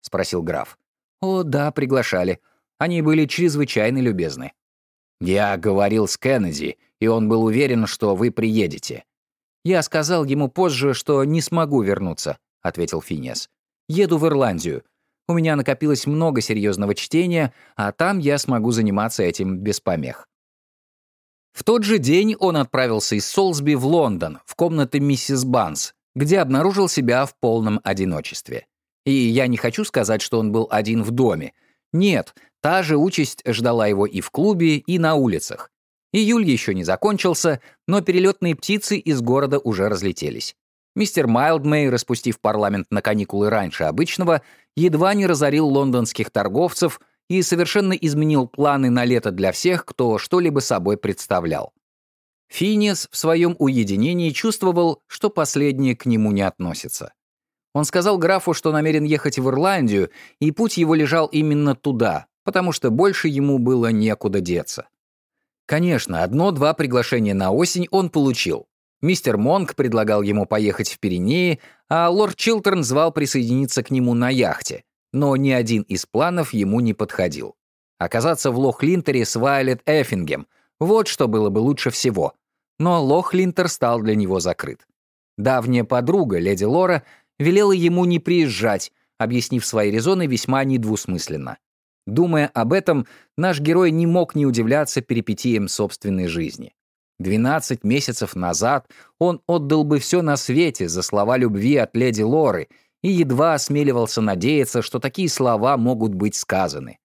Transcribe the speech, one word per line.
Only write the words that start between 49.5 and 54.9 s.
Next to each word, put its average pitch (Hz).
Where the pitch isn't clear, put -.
всех, 175
кто 113
что-либо 170
собой 101
представлял. 85
Финиас 208
в -
своем 170
уединении 131
чувствовал, 175